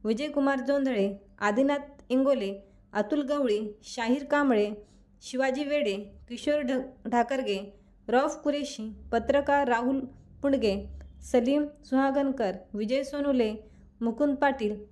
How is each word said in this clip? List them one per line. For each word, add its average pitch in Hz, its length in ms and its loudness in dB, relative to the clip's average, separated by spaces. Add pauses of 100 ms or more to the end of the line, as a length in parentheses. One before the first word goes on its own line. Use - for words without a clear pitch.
विजयकुमार 277 560 0
जोंधळे, 240 640 0 (180)
आदिनाथ 277 680 0
इंगोले, 247 600 0 (240)
अतुल 214 300 0
गवळी, 233 600 0
शाहीर 247 420 0
कांबळे, 247 460 2 (520)
शिवाजी 262 420 -2
वेडे, 214 640 -4
किशोर 294 320 0
ढ-, 254 500 -4
ढाकरगे, 226 720 -2 (280)
रौफ 277 360 2
कुरेशी, 254 500 -4 (180)
पत्रकार 277 560 2
राहुल 247 320 0 (420)
पुंडगे, 220 480 0 (420)
सलीम 277 340 4 (180)
सुहागनकर, 269 680 2 (220)
विजय 220 280 -2
सोनुले, 269 520 0 (460)
मुकुंद 262 360 2
पाटील 262 400 0 (160)